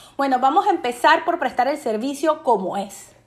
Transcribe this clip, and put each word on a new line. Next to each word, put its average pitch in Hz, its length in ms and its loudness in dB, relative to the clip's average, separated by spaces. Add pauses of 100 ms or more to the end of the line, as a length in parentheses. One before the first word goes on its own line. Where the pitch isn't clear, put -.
(160)
Bueno, 269 220 0
vamos 294 280 2
a 415 40 4
empezar 320 540 2
por 339 140 -2
prestar 254 300 -2
el 294 80 -2
servicio 285 640 -2
como 190 340 0
es. 202 340 -10 (160)